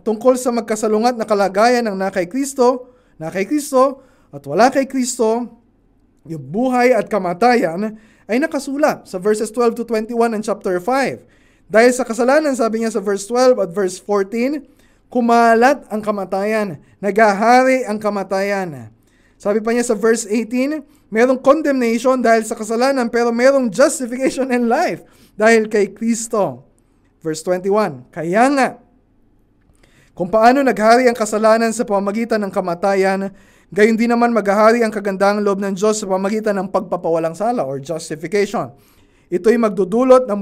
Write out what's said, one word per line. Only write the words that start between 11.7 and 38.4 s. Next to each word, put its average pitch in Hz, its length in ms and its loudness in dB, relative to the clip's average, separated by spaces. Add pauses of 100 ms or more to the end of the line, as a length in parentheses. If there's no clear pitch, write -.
sa 247 120 -4
kasalanan, 269 480 0
sabi 226 280 -2
niya 226 120 -4
sa 220 80 -4
verse 202 240 -4
twelve 254 320 2
at 185 160 -4
verse 185 240 -4
fourteen, 233 720 -4 (400)
kumalat 233 800 4
ang 214 120 -6
kamatayan, 202 760 -4 (240)
nagahari 220 880 2
ang 214 80 -4
kamatayan. 196 960 -4 (400)
Sabi 208 320 -2
pa 233 80 0
niya 240 160 0
sa 220 80 0
verse 220 320 0
eighteen, 247 560 -2 (240)
merong 254 320 2
condemnation 262 800 2
dahil 226 240 2
sa 233 80 -6
kasalanan, 233 560 -2
pero 240 240 0
merong 262 400 2
justification 262 800 -2
and 240 160 0
life 262 320 -2 (320)
dahil 220 320 4
kay 208 240 0
Kristo. 202 800 -4 (500)
Verse 156 240 -6
twenty-one, 180 680 -2
"Kaya 175 460 0
nga, 254 120 0 (1500)
kung 180 160 -6
paano 240 320 4
naghari 233 420 4
ang 247 80 4
kasalanan 220 600 2
sa 233 80 -2
pamamagitan 214 560 -2
ng 202 100 -4
kamatayan, 190 840 -2 (320)
gayon 208 320 2
din 233 80 2
naman 233 240 2
maghahari 214 500 4
ang 220 80 0
kagandahang 202 540 -2
loob 202 160 0
ng 196 160 -4
Diyos 214 240 0
sa 208 80 -8
pamamagitan 196 480 -2
ng 196 160 -6
pagpapawalang 170 640 -2
sala 208 320 -4
or 139 100 -6
justification. 165 920 -6 (560)